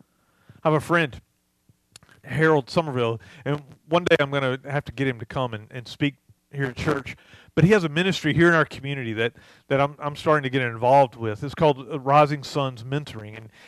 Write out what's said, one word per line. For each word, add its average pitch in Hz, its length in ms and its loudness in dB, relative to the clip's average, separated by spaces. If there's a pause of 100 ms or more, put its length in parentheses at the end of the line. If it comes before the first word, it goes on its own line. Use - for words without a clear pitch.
(640)
I 165 60 2
have 156 40 4
a 147 120 2
friend, 160 360 0 (1040)
Harold 151 440 2
Somerville, 127 520 -2 (240)
and 147 180 -4 (240)
one 170 160 2
day 170 160 4
I'm 139 120 -2
gonna 135 340 -2
have 139 200 -4
to - 60 -14
get 127 160 -2
him 120 120 -4
to 110 60 -12
come 127 280 -6
and, 107 180 -12
and 123 160 -14
speak 143 280 -2 (360)
here 139 140 -4
at 127 100 -6
church. 139 400 -4 (380)
But 160 100 4
he 180 80 8
has 208 120 4
a 165 60 -2
ministry 160 440 0
here 170 140 6
in 170 60 6
our 156 120 4
community 135 480 -8
that, 113 200 -2 (340)
that 139 140 2
I'm, 143 180 0
I'm 147 160 -8
starting 151 280 2
to 131 60 -2
get 131 120 0
involved 120 540 2
with. 110 280 -6
It's 139 100 -8
called, 147 260 2 (120)
uh, 156 80 -6
Rising 143 440 4
Sons 131 400 -6
Mentoring. 117 540 -8
And, 113 120 -18 (180)